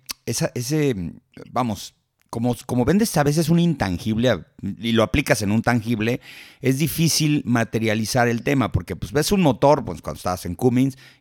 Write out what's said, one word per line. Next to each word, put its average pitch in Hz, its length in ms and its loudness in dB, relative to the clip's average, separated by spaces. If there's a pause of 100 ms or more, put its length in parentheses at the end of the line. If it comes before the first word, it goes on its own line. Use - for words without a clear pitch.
(260)
esa, 120 280 -2
ese, 120 600 -2 (360)
vamos, 117 460 -4 (340)
como, 120 260 -2 (100)
como 123 180 0
vendes 190 320 2
a 147 80 4
veces 147 260 2
un 170 100 4
intangible 110 680 0
a-, 92 200 0 (120)
y 101 340 -4
lo 110 100 4
aplicas 135 400 0
en 98 80 0
un 110 100 2
tangible, 117 580 0 (420)
es 135 180 2
difícil 151 680 0
materializar 113 840 0
el 117 140 -2
tema, 139 300 0
porque, - 240 -4
pues, - 160 -10
ves 151 200 0
un 202 100 2
motor, 139 440 4
pues, 82 160 -10
cuando 78 160 -10
estabas 90 300 -4
en 90 80 -6
Cummins, 127 420 2 (240)